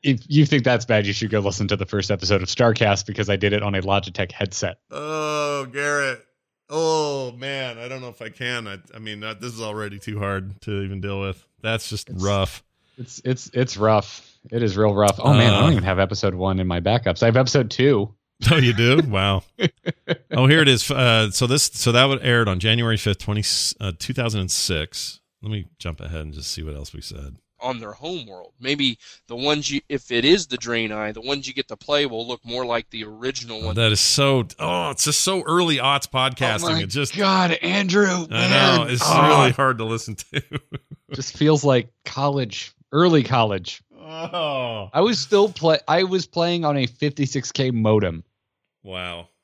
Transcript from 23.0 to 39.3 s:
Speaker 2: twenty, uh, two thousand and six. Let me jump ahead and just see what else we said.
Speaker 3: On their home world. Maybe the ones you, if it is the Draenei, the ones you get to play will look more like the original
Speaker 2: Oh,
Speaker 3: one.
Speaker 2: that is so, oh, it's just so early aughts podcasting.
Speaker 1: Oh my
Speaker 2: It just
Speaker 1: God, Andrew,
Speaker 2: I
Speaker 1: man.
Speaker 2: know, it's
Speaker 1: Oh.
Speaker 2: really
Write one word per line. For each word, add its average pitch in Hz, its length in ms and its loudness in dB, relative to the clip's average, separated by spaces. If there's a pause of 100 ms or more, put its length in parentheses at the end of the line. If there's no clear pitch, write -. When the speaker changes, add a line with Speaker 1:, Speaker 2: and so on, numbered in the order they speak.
Speaker 2:
twenty, 104 260 -4 (380)
uh, 101 160 -4
two - 160 -8
thousand 113 280 -2
and 92 100 -4
six. - 680 -4 (220)
Let 107 100 -8
me 101 140 -6 (140)
jump 82 200 -10
ahead 82 220 -10
and 78 120 -12
just 73 180 -10
see - 120 -10
what 76 120 -10
else 71 180 -14
we 73 80 -16
said. 69 360 -16 (240)
Speaker 3:
On 123 180 -6
their 107 140 -14
home 151 320 -12
world. 92 340 -20
Maybe 135 380 -2 (300)
the 120 80 -12
ones 143 340 -2
you, 139 200 -4
if 143 220 -6
it 120 140 2
is 170 220 4
the 127 100 -8
Draenei, 107 560 -4
the 113 80 -14
ones 135 260 -6
you 131 60 -12
get 135 160 -8
to 107 80 -12
play 147 280 -2
will 117 220 -8
look 120 180 -10
more 120 200 -6
like 117 240 -4
the 110 140 -12
original 117 600 -10
Speaker 2:
Oh, - 40 -8
Speaker 3:
one. 107 80 -4
Speaker 2:
that 110 160 4
is 104 80 2
so, 139 460 2 (140)
oh, 170 320 -4
it's - 120 -2
just 147 180 0
so 190 220 -2
early 170 340 0
aughts 135 320 0
podcasting. 127 600 -2
Speaker 1:
Oh - 40 0
my 160 80 0
Speaker 2:
It 98 60 -6
just 131 280 -4
Speaker 1:
God, 190 360 2 (100)
Andrew, 190 460 2
Speaker 2:
I 180 220 -2
Speaker 1:
man. 127 500 4
Speaker 2:
know, 117 80 0
it's 120 180 -2
Speaker 1:
Oh. 160 220 6
Speaker 2:
really 143 240 6